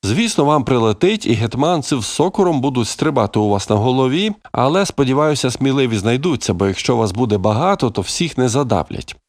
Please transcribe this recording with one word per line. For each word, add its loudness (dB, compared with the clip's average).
Звісно, 0
вам 4
прилетить, 2
і 0
Гетманцев -2
з -6
Сокуром 0
будуть 0
стрибати -2
у 2
вас -2
на 4
голові, 0
але, 2
сподіваюся, 0
сміливі 0
знайдуться, 0
бо 0
якщо 0
вас 0
буде 0
багато, 0
то -4
всіх -4
не 2
задавлять. -2